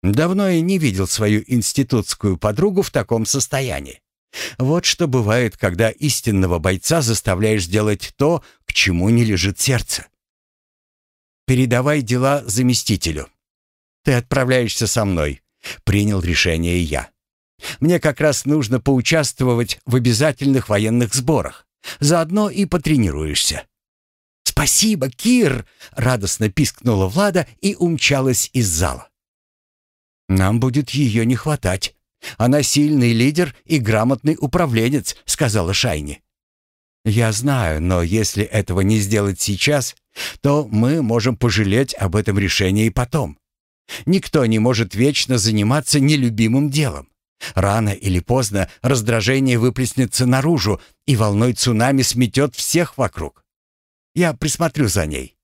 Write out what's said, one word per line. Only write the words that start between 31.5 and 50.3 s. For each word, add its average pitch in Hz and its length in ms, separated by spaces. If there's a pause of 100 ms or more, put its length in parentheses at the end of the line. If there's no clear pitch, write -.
Она 131 240
сильный 147 520
лидер 143 420 (100)
и 156 140
грамотный 113 600
управленец», 135 840
сказала 104 480
Шайни. 76 480 (800)
«Я 113 280
знаю, 107 500
но 87 220
если 101 400
этого 98 380
не 107 180
сделать 101 420
сейчас, 131 540 (460)
то 143 260
мы 120 340
можем 117 340
пожалеть 110 600
об 87 200
этом 104 220
решении 101 520
потом». 123 480 (680)
Никто 160 400
не 113 140
может 110 360
вечно 127 420
заниматься 110 600
нелюбимым 131 720
делом. 127 400 (460)
Рано 104 340
или 95 300
поздно 101 500 (120)
раздражение 123 760
выплеснется 127 680
наружу 127 560 (240)